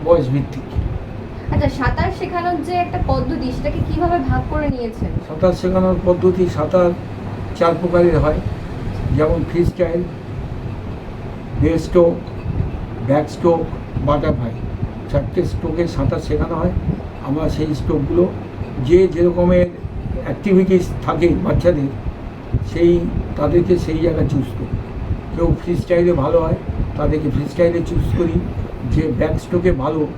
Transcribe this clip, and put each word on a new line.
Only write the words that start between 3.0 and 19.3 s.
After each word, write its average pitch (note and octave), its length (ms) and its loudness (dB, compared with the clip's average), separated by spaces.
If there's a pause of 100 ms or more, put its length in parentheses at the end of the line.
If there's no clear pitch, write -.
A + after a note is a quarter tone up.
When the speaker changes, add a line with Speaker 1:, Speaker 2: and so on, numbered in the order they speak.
Speaker 2:
পদ্ধতি, C4 460 -2
সেটাকে - 260 -4
কিভাবে F4 400 0
ভাগ C4 320 0
করে D4+ 180 -2
নিয়েছেন? A#3+ 400 -4 (200)
Speaker 1:
সাঁতার E3 240 2
শেখানোর F#3 520 2
পদ্ধতি, F3+ 500 4
সাঁতার E3+ 360 2 (680)
চার E3+ 240 4
প্রকারের F3 380 4
হয়, D3+ 220 2 (760)
যেমন D#3 340 2
ফ্রি F3 140 2
স্টাইল, F3 380 0 (1600)
ব্রেস্ট D#3+ 260 4
স্ট্রোক, E3+ 280 6 (920)
ব্যাক D3 240 2
স্ট্রোক, E3 340 2 (420)
বাটারফ্লাই। C#3+ 440 0 (600)
চারটে C#3+ 340 0
স্ট্রোকে E3 440 -2
সাঁতার - 320 0
শেখানো D#3+ 340 -2
হয়। E3+ 160 0 (560)
আমরা D3+ 220 0
সেই D3+ 260 -2
স্ট্রোকগুলো, D#3 540 0 (580)
যে F3+ 220 6
যেরকমের F3 580 4 (580)